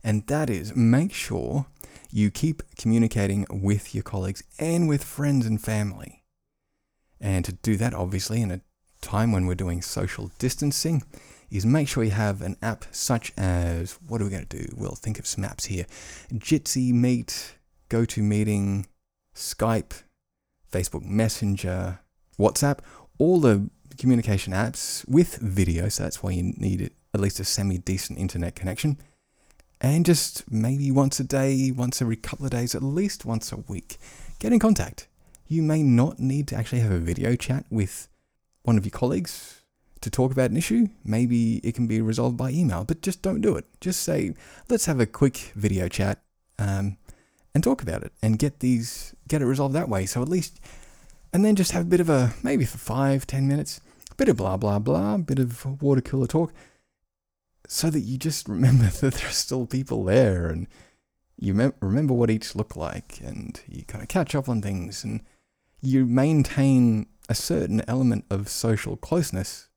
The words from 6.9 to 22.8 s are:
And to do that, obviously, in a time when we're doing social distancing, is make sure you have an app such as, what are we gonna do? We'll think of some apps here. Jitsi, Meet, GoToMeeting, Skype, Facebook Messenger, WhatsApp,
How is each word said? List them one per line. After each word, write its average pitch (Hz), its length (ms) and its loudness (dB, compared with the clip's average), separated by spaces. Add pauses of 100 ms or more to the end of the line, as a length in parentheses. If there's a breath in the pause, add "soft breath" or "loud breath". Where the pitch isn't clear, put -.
And 98 240 0
to 95 80 -8
do 104 240 0
that, 117 160 0
obviously, 95 480 -2
in 98 100 -2
a 90 100 -6 (400)
time 110 300 0
when 95 140 2
we're 90 100 0
doing 90 260 -4
social - 580 -6
distancing, 143 640 -2 (480 loud breath)
is 101 140 -2
make 143 220 4
sure 120 160 0
you 107 80 2
have 98 300 0
an 92 200 -6
app 107 300 -6
such - 460 -2
as, 87 560 -2 (140)
what 113 140 -4
are 98 40 0
we 101 40 -4
gonna 95 160 -8
do? - 300 -10
We'll 101 200 -8
think - 240 -8
of - 80 -10
some - 160 -6
apps - 220 -8
here. 90 200 -6 (480 loud breath)
Jitsi, 127 600 0
Meet, 120 600 0 (340)
GoToMeeting, 104 960 0 (500)
Skype, - 680 -2 (680)
Facebook 92 320 -4
Messenger, 95 960 -2 (400)
WhatsApp, 143 400 2 (380 loud breath)